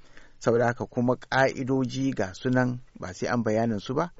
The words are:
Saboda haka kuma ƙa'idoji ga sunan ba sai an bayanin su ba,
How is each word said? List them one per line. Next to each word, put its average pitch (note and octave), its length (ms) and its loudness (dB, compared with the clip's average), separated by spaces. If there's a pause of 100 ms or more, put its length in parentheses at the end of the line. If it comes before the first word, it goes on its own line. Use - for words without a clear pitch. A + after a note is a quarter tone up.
(400)
Saboda A#2 280 4
haka A#2+ 180 -2
kuma B2 300 0
ƙa'idoji C3 1000 0
ga F#2+ 180 -2
sunan B2+ 460 0 (200)
ba F2+ 140 -10
sai - 140 -6
an A#2 160 -2
bayanin A2 380 0
su - 120 -8
ba, E3 260 -2